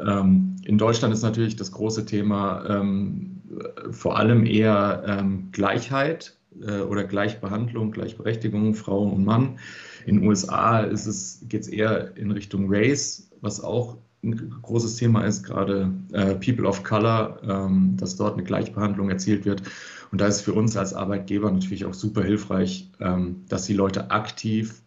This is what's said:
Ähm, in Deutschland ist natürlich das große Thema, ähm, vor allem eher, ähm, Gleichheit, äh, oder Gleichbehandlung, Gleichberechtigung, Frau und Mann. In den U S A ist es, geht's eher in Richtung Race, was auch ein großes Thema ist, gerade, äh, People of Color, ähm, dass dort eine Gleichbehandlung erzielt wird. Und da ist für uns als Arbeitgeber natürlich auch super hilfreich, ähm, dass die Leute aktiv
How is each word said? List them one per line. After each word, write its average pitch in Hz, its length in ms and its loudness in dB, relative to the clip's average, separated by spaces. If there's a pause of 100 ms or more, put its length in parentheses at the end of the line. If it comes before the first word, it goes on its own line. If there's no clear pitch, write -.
Ähm, 95 580 4
in 104 140 4
Deutschland 113 340 4
ist 110 120 0
natürlich 110 320 2
das 98 160 -8
große 110 340 -4
Thema, 101 640 0
ähm, 98 720 -2 (480)
vor - 300 -2
allem 113 260 6
eher, 104 640 4
ähm, 98 440 -2
Gleichheit, 135 840 -2 (280)
äh, 104 140 -2
oder 98 240 -2
Gleichbehandlung, 107 880 -2
Gleichberechtigung, 107 840 -2
Frau 101 280 -2
und 95 220 2
Mann. 123 340 2 (460)
In 98 140 6
den - 80 4
U 107 40 6
S 95 160 2
A 113 320 4
ist 104 260 -2
es, - 440 -8
geht's 107 180 -6
eher 107 480 0
in 104 160 -4
Richtung 98 380 -4
Race, 113 600 0 (120)
was - 200 -6
auch - 360 -4 (260)
ein - 380 -4
großes 117 340 -2
Thema 113 300 4
ist, - 180 0
gerade, 98 480 -2 (220)
äh, 98 220 2
People 113 300 0
of 98 180 0
Color, 110 600 0
ähm, 95 540 2
dass - 180 -4
dort 104 200 -2
eine - 80 -4
Gleichbehandlung 101 640 -2
erzielt 95 360 0
wird. 101 180 -2 (500)
Und 95 80 2
da 101 60 4
ist 104 140 2
für 98 120 0
uns 107 240 2
als 95 160 -2
Arbeitgeber 98 580 -2
natürlich 92 320 0
auch 92 100 -6
super 110 300 -2
hilfreich, 95 640 0 (120)
ähm, 90 480 -2
dass 95 160 -4
die 110 80 0
Leute 98 380 0
aktiv 110 760 -2